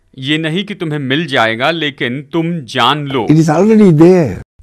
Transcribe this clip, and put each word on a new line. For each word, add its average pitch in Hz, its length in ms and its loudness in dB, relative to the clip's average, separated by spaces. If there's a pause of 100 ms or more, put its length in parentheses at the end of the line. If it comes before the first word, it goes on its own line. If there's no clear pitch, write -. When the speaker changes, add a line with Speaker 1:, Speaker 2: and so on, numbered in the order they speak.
(180)
Speaker 1:
ये 143 200 -4
नहीं 165 260 -4
कि 208 100 -12
तुम्हें 156 240 -8
मिल 143 280 -4
जाएगा, 123 440 -2
लेकिन 147 500 -6 (120)
तुम 165 280 -4
जान 131 460 0
लो। 131 240 -4
Speaker 2:
It 151 60 6
is 160 140 2
already 202 420 4
there। 160 500 4 (200)